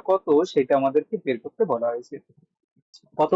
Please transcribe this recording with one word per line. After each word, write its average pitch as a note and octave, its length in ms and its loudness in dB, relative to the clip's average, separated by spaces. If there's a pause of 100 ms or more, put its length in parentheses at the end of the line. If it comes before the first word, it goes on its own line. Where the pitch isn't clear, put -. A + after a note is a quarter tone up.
(100)
কত F#3+ 160 -2 (260)
সেটা C#3+ 280 0
আমাদেরকে C#3 340 -2 (100)
বের B2+ 200 -4
করতে - 180 -8 (100)
বলা A#2 200 -2
হয়েছে। A#2+ 240 -10 (1040)
কত D#3 160 0